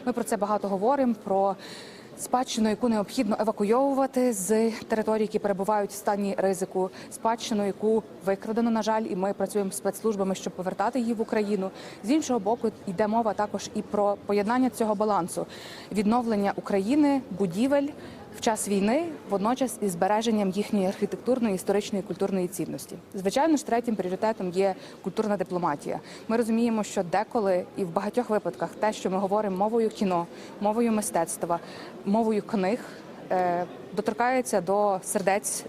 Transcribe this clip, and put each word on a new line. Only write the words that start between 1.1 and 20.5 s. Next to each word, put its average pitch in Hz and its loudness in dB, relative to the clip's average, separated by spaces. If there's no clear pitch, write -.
про 196 2
спадщину, 220 0
яку 220 2
необхідно 214 0
евакуйовувати 254 2
з 214 2
територій, 220 0
які 208 0
перебувають 202 0
в - -10
стані 202 0
ризику, 185 0
спадщину, 226 0
яку 208 2
викрадено, 214 0
на 220 2
жаль, 220 0
і 202 -4
ми 196 0
працюємо 196 -2
з - -10
спецслужбами, 196 -2
щоб - -6
повертати 196 -2
її 233 0
в 214 -2
Україну. 208 0
З 208 0
іншого 285 2
боку, 214 0
йде 208 0
мова 220 2
також 208 -2
і 208 0
про 202 2
поєднання 226 2
цього 220 0
балансу, 190 0
відновлення 208 2
України, 262 2
будівель, 262 2
в - -12
час 214 0
війни, 208 2
водночас 226 0
із 202 0
збереженням 208 2
їхньої 202 0